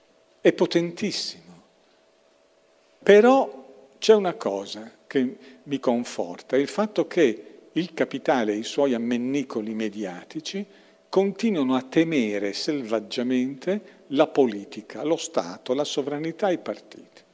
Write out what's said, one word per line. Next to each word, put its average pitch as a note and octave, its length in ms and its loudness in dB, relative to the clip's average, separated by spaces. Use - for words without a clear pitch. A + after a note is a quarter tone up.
è E3+ 120 6
potentissimo. F3 1080 -4
Però - 840 6
c'è A3 160 8
una F#3+ 180 0
cosa G2+ 580 -6
che C3 320 -2
mi C#3+ 180 -6
conforta, A#2 760 -4
il C#3 100 2
fatto G#3 380 -2
che C3 380 2
il F3 200 -4
capitale B2 600 0
e G#2 40 -2
i A2+ 60 -6
suoi C#3 320 0
ammennicoli A#2+ 800 -4
mediatici G#2+ 920 -8
continuano F#3+ 640 2
a B2+ 80 0
temere A2+ 680 0
selvaggiamente C3 1500 -4
la C#3+ 180 4
politica, A2 800 -2
lo D#3 140 0
Stato, G2+ 580 -6
la D3 80 -2
sovranità D3+ 640 -4
e F3+ 40 2
i D#3 40 -2
partiti. - 640 -14